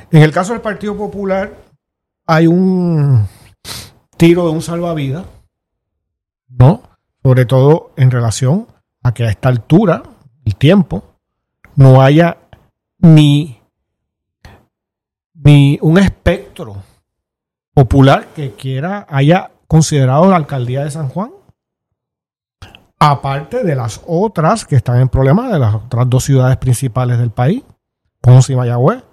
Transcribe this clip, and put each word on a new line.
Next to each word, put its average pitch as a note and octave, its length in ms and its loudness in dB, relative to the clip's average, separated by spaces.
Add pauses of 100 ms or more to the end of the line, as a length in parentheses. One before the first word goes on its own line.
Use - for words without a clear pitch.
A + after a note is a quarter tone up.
(120)
En D3+ 120 6
el D#3 80 2
caso F3+ 220 -4
del A3+ 80 -8
Partido G#3 360 -10
Popular, G3 560 -8 (720)
hay E3 220 2
un E3+ 800 0 (920)
tiro E3+ 280 2
de E3 60 -2
un D#3+ 100 -6
salvavidas, E3+ 640 -8 (1200)
¿no? B2+ 320 2 (420)
Sobre B2+ 220 2
todo C3+ 500 0
en C3 160 2
relación B2+ 560 -4 (360)
a B2 100 -2
que A#2+ 100 -6
a A2+ 60 0
esta A#2 200 -2
altura, D#3 540 0 (420)
el G#2 100 -4
tiempo, D#3+ 480 0 (720)
no C3 260 6
haya D3+ 360 2 (640)
ni, D3 600 4 (1700)
ni C#3+ 480 4
un D#3+ 160 2
espectro E3+ 800 -4 (960)
popular C#3 600 2
que C#3 200 -12
quiera, D3+ 560 -10
haya D3 420 0 (160)
considerado D3+ 600 2
la F#3+ 80 2
alcaldía C3+ 460 -6
de D3+ 80 -10
San D3 180 -10
Juan, G#3 220 -10 (1700)
aparte D3 680 -4
de D#3+ 120 -4
las A#2 320 -8
otras F3 580 -4
que C3+ 120 -4
están B2 240 0
en B2+ 80 0
problemas, D#3+ 420 0
de F3 80 -2
las A2 160 -2
otras A#2 340 -4
dos B2 140 0
ciudades C3 340 0
principales B2 600 -4
del A#2+ 120 -4
país, D3+ 320 -4 (580)
Ponce B2+ 320 4
y - 20 -2
Mayagüez B2 580 -2